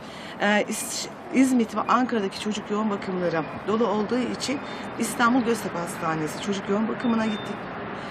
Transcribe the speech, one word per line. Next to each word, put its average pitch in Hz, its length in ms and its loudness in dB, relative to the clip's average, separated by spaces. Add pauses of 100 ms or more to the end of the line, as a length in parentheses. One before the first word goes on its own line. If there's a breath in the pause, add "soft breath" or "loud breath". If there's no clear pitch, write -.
(400 loud breath)
E, 208 280 4
İz-, - 380 -6 (260)
İzmit 247 420 6
ve 220 60 2
Ankara'daki 226 580 2
çocuk 208 320 -4
yoğun 214 180 2
bakımları 180 540 0 (240)
dolu 220 200 4
olduğu 208 300 2
için 240 420 -2 (400 loud breath)
İstanbul 240 420 4
Göztepe 220 380 0
Hastanesi 160 600 -2
çocuk 196 280 -2
yoğun 214 180 2
bakımına 226 380 0
gittik. 208 300 -4 (560 loud breath)